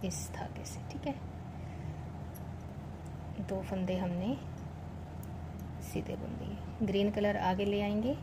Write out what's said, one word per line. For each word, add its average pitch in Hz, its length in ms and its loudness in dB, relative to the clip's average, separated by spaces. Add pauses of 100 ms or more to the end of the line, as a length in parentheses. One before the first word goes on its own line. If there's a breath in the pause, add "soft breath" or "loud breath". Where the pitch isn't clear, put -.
इस - 280 -2
धागे - 300 -4
से, - 160 -6 (100)
ठीक - 160 -2
है। 277 80 2 (2250 loud breath)
दो 190 180 2
फंदे 185 360 2
हमने 185 400 2 (1400)
सीधे - 340 0
बुन - 140 -4
दिए। - 580 -2
Green 196 240 6
color 208 260 6
आगे 185 280 4
ले 202 160 6
आएंगे 214 420 4